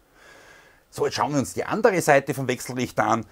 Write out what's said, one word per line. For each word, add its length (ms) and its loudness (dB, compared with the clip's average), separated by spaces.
So, 140 -4
jetzt 100 -2
schauen 200 -2
wir 40 2
uns 140 -2
die 140 -6
andere 340 2
Seite 340 4
vom 140 -4
Wechselrichter 560 -4
an. 280 0